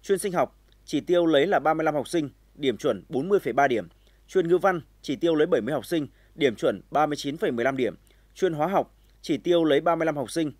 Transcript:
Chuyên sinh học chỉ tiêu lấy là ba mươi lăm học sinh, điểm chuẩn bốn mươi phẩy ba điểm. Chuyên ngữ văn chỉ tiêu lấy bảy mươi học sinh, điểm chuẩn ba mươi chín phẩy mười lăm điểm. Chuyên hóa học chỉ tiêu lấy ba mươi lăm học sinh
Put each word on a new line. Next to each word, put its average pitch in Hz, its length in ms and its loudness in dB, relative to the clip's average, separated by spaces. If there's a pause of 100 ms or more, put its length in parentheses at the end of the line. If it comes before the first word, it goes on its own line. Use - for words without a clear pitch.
Chuyên 196 160 0
sinh 190 140 -6
học 151 280 -2 (240)
chỉ 147 160 -2
tiêu 175 260 2
lấy 156 200 6
là 202 120 2
ba 156 160 2
mươi 160 100 -2
lăm 156 100 0
học 131 140 -4
sinh, 156 220 -2 (240)
điểm 131 220 -2
chuẩn 107 320 -2
bốn 143 200 -4
mươi 202 120 2
phẩy 120 120 -6
ba 139 160 2
điểm. 104 200 -2 (400)
Chuyên 180 200 0
ngữ 175 100 4
văn 180 220 0 (220)
chỉ - 140 -6
tiêu 165 180 0
lấy 151 120 4
bảy 160 140 2
mươi 120 140 -4
học 123 120 -6
sinh, 156 200 -2 (280)
điểm 127 220 0
chuẩn 110 340 -2
ba 151 160 2
mươi 147 100 -4
chín 143 200 -8
phẩy 185 140 -2
mười 127 140 -4
lăm 135 120 0
điểm. 113 180 -2 (400)
Chuyên 185 180 0
hóa 151 140 -2
học 180 280 -2 (280)
chỉ 151 140 -2
tiêu 165 280 2
lấy 147 160 4
ba 170 160 0
mươi 165 100 -2
lăm 151 100 -2
học 127 140 -8
sinh 156 300 -4